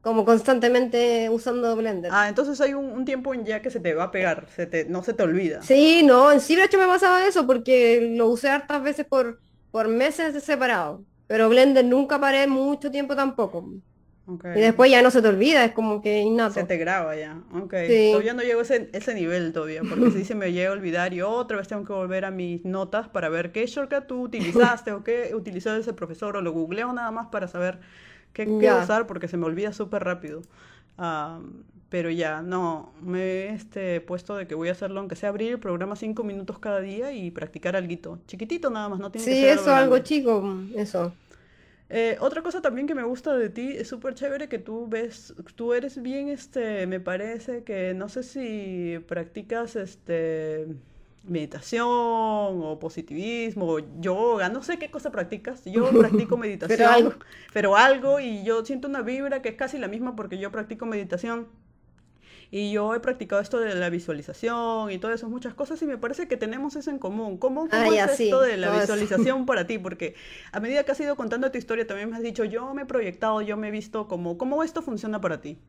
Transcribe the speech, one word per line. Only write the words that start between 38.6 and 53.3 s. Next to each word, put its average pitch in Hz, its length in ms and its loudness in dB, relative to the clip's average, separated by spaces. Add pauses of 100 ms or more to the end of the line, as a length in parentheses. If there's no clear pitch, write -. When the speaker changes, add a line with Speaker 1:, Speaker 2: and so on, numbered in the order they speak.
Speaker 2:
nada 214 180 -6
más, 196 120 -6
no 196 120 -10
tiene 226 160 -6
que 262 60 2
Speaker 1:
Sí, - 20 4
Speaker 2:
ser 269 140 8
algo 294 160 4
Speaker 1:
eso, 285 80 6
algo 269 240 6
Speaker 2:
grande. 262 40 0
Speaker 1:
chico, 254 400 0 (320)
eso. 180 420 -4 (720)
Speaker 2:
Eh, 226 320 -2
otra 269 220 -2
cosa 349 200 -6
también 262 240 -2
que 320 80 -4
me 262 80 -6
gusta 254 340 -4
de 233 140 -2
ti, 254 260 -8
es 226 120 -10
súper 254 260 -10
chévere 277 340 -8
que 233 120 -8
tú 226 280 -12
ves, 226 460 -10 (220)
tú 233 180 -4
eres 262 260 -6
bien, 269 280 -6
este, 226 580 -6
me 185 140 -6
parece 226 640 -8
que, 185 300 -6
no 190 140 -8
sé 254 140 -8
si 196 760 -8 (100)
practicas, 208 680 -8
este, 160 920 -6 (560)
meditación 175 640 -6
o 214 920 -2
positivismo 202 920 -8